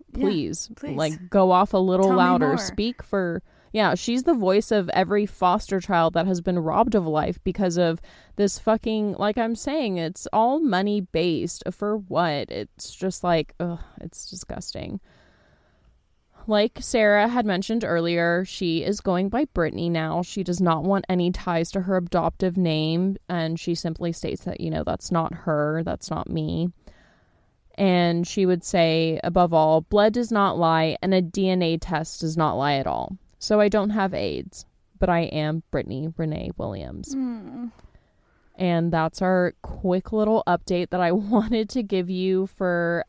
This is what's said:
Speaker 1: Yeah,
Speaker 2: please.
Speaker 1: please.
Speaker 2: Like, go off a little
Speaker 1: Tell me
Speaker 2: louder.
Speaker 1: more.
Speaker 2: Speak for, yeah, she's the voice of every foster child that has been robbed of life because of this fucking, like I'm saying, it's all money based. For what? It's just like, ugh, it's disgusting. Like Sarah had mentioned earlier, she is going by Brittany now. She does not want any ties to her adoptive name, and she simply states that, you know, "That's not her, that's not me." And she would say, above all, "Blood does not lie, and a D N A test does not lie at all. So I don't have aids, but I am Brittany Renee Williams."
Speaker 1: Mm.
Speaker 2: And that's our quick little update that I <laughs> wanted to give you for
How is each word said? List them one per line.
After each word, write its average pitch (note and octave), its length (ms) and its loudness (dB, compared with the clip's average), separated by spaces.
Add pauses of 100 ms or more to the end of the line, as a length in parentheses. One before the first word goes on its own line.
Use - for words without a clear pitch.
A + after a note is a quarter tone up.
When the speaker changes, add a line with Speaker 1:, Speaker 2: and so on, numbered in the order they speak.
(120)
Speaker 1:
Yeah, B3 140 -2
Speaker 2:
please. C#3+ 500 -2
Speaker 1:
please. C#3 220 -8
Speaker 2:
Like, D#3+ 320 -4
go F#3+ 220 6
off F#3 220 4
a G3 40 4
little F#3 300 4
Speaker 1:
Tell F#3+ 80 6
me - 20 4
Speaker 2:
louder. F3+ 320 4
Speaker 1:
more. - 80 2
Speaker 2:
Speak A3 440 -4
for, F#3 400 -2 (320)
yeah, G3+ 220 2
she's B3 280 -2
the E4+ 100 4
voice G#3 380 2
of G3 180 2
every G3+ 360 2
foster F#3+ 560 0
child E3 320 2
that E3+ 140 0
has F3 140 0
been F3+ 180 0
robbed G#3 360 2
of F3+ 120 4
life D3+ 360 0
because F3+ 340 0
of E3+ 220 2 (380)
this G3+ 220 2
fucking, A3 540 0
like G#3 240 -2
I'm A#3 180 -2
saying, B3+ 420 -2
it's E3 340 -6
all B3 280 2
money G#3 420 0
based. E3 720 -2
For G#3 260 -4
what? D#3+ 540 -2
It's - 440 -10
just - 280 -4
like, E3 360 0
ugh, E3+ 200 -6 (200)
it's - 300 -14
disgusting. - 680 -10 (1500)
Like G#3+ 320 2
Sarah G#3 480 4
had A#3+ 180 0
mentioned G#3+ 380 -2
earlier, E3+ 600 0
she E3 380 -2
is G#3 180 -2
going F#3+ 280 0
by C4 240 0
Brittany E3+ 360 -2
now. D#3+ 320 -2
She F#3 220 -6
does F3+ 180 -2
not D#3+ 220 2
want G3 260 0
any F3+ 220 2
ties E3+ 400 -2
to G3 100 -2
her F#3 160 0
adoptive F3 580 0
name, E3+ 600 0 (100)
and E3 320 -4
she F3 140 -4
simply E3 380 -4
states - 320 -6
that, - 180 -8
you D#3+ 80 -4
know, D#3+ 140 -2
"That's - 280 0
not E3 220 0
her, D#3 500 -2
that's - 280 -6
not - 180 -6
me." E3 420 -2 (1040)
And F3 500 2
she G3 180 0
would F3+ 180 2
say, E3 600 2
above F3 320 2
all, D#3 260 4
"Blood G#3 320 4
does A#3 180 -2
not G3+ 260 2
lie, D#3+ 440 2
and F#3 140 2
a F#3 60 4
D F#3 280 0
N F#3 140 2
A E3 140 2
test E3 440 -4
does D#3+ 160 -2
not D#3 160 2
lie C#3 220 0
at C3+ 120 -2
all. B1+ 300 -4 (220)
So G#3+ 200 2
I G#3 80 6
don't G#3 220 2
have G3 240 0
aids, D#2 520 -6 (340)
but F#3+ 100 2
I E3+ 120 4
am D#3 500 -2
Brittany D3 440 -6
Renee D#3 420 -4
Williams." G2 580 -8
Speaker 1:
Mm. A#3+ 560 -8 (840)
Speaker 2:
And E3+ 360 0
that's D#3+ 280 0
our F#3 400 2
quick - 520 -4
little G#3+ 340 2
update F3 440 0
that F#3 100 0
I E3+ 100 2
<laughs> - 0 -
wanted A3 600 2
to B3 120 -2
give F#3 260 -2
you F#3+ 380 0
for E3+ 600 -2